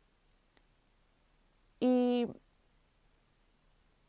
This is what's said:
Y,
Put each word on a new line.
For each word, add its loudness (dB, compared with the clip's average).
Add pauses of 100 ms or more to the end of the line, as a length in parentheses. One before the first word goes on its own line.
(1800)
Y, 0 (1800)